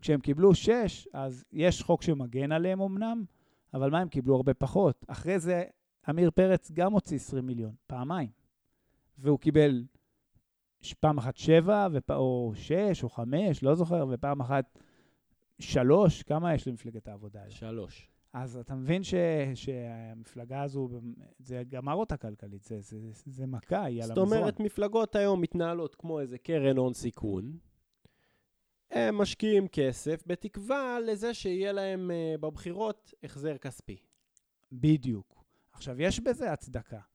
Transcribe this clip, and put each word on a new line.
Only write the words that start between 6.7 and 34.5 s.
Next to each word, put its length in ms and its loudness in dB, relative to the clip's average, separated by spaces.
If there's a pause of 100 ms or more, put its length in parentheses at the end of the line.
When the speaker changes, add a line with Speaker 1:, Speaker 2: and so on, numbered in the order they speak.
Speaker 1:
גם 180 2
הוציא 240 2
עשרים 300 -4
מיליון, 280 -4 (120)
פעמיים. 420 -6 (880)
והוא 200 4
קיבל 460 6 (960)
ש-, 140 -14
פעם 240 2
אחת 180 -4
שבע, 560 6
ופ-, 220 -2
או 400 0
שש, 500 0
או 40 -2
חמש, 540 -2
לא 120 6
זוכר, 360 0
ופעם 300 -2
אחת 380 -2 (800)
שלוש, 640 6
כמה 320 -2
יש 140 -4
למפלגת 400 -12
העבודה 320 -16
היום? 100 -20
Speaker 2:
שלוש. 600 -12 (260)
Speaker 1:
אז 200 -10
אתה 180 -12
מבין 280 -2
ש-, 120 -4 (400)
שהמפלגה 1080 -10
הזו, 260 -4 (500)
זה 300 -10
גמר 260 -6
אותה 220 -2
כלכלית, 480 -12
זה, 160 -10
זה, 180 -14 (280)
זה 200 -10
מכה, 380 -4
היא 180 -4
על 60 -8
Speaker 2:
זאת 100 -2
Speaker 1:
המזרון. 200 4
Speaker 2:
אומרת, 220 0
מפלגות 560 0
היום 240 2
מתנהלות 540 -2
כמו 260 -8
איזה 180 -8
קרן 380 2
הון 180 2
סיכון. 640 -6 (1300)
הם 280 0
משקיעים 500 2
כסף 580 -2
בתקווה 760 -4
לזה 340 -4
שיהיה 380 -4
להם, 380 -4
אה, 300 -2
בבחירות 840 -8
החזר 340 -8
כספי. 400 -14 (760)